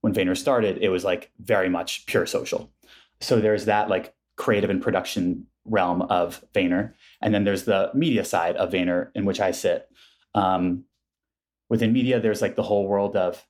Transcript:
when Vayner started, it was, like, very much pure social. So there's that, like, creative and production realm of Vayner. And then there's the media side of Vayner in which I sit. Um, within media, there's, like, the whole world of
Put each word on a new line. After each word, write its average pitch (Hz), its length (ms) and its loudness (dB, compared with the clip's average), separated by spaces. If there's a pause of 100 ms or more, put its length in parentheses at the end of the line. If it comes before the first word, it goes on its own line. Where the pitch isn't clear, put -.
when 107 120 0
Vayner 92 240 0
started, 110 400 2
it 107 100 0
was, 92 160 0
like, 90 260 -2 (120)
very 98 260 0
much 87 380 -4
pure 90 200 0
social. - 460 -6 (480)
So 117 220 2
there's 107 240 2
that, 107 240 2
like, 92 240 -2 (240)
creative 104 320 0
and 95 120 0
production 90 680 -2 (180)
realm 90 380 0
of - 380 -2 (120)
Vayner. 92 400 0 (280)
And 107 120 0
then 101 100 2
there's 98 220 0
the 98 280 2
media 131 300 2
side 85 320 0
of 90 160 -2
Vayner 90 420 0
in 101 120 -2
which 98 160 0
I 92 100 2
sit. - 380 -2 (440)
Um, 92 520 0 (840)
within 113 240 2
media, 123 300 2
there's, 107 200 0
like, 101 140 -2
the - 80 0
whole 101 240 0
world 101 300 0
of 90 320 -2